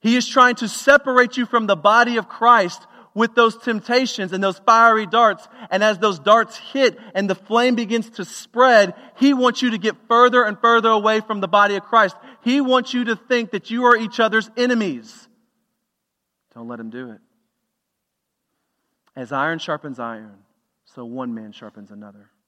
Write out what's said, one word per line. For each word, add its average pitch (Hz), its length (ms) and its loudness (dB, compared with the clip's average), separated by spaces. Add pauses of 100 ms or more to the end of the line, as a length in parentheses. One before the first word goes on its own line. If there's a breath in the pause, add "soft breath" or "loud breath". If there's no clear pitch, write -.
He 226 160 0
is 240 100 -2
trying 247 300 2
to 226 120 -8
separate 262 680 0
you 247 100 -4
from 226 200 -2
the 196 100 0
body 233 400 2
of 214 120 -6
Christ 220 580 2 (280 soft breath)
with 226 200 -2
those 226 240 2
temptations 233 720 -4
and 190 100 -4
those 190 180 -2
fiery 226 460 4
darts. 214 400 0 (240 loud breath)
And 190 140 -2
as 214 140 0
those 196 200 -2
darts 214 380 2
hit 262 420 -2 (160 loud breath)
and 196 160 -4
the 185 40 -2
flame 240 400 -2
begins 226 360 -6
to 196 140 -12
spread, 226 680 2 (220 loud breath)
he 277 180 2
wants 247 280 -2
you 247 80 0
to 220 80 -6
get 208 160 -4 (140)
further 247 340 4
and 208 160 -4
further 233 300 2
away 220 320 0
from 214 200 -8
the 196 60 -6
body 202 300 2
of 190 80 -8
Christ. 220 320 0 (260 loud breath)
He 262 180 0
wants 254 340 -2
you 247 100 -2
to 226 120 -4
think 240 360 -4
that - 180 -10
you 240 140 -6
are 240 120 6
each 220 220 -8
other's 220 380 -2
enemies. 214 720 -4 (1300)
Don't 117 140 -18
let 117 120 -14
him 113 100 -14
do 123 200 -16
it. 107 100 -20 (1900)
As 127 160 -14
iron 147 280 -4
sharpens 147 420 -10
iron, 110 380 -14 (560)
so 123 100 -18
one 123 300 -12
man 107 180 -16
sharpens 104 380 -20
another. 104 400 -20 (180)